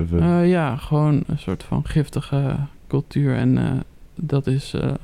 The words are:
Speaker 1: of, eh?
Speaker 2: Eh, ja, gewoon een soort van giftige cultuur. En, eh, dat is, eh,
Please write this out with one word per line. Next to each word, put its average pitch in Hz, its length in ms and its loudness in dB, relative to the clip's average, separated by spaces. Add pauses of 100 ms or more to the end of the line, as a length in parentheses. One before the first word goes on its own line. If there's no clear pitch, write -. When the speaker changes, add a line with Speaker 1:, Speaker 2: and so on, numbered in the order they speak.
Speaker 1:
of, 82 120 -2
eh? 175 280 4
Speaker 2:
Eh, 175 80 4
ja, 160 260 2
gewoon 151 520 2
een 151 120 -2
soort - 240 -6
van 139 220 -2
giftige 139 680 -2 (320)
cultuur. 139 480 0
En, 123 220 2
eh, 117 140 0 (440)
dat 143 320 -2
is, 135 260 -2
eh, 131 200 -2 (100)